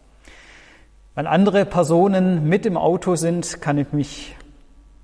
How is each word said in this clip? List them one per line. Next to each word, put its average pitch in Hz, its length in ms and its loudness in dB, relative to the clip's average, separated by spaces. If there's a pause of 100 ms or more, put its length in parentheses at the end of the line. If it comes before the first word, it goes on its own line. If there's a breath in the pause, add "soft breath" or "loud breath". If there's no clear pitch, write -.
(1160 loud breath)
Wenn 147 120 -6
andere 190 380 2
Personen 180 840 2
mit 208 180 0
im 175 120 -2
Auto 175 380 0
sind, 170 460 -4
kann 147 160 0
ich 143 160 -2
mich - 420 -6 (680)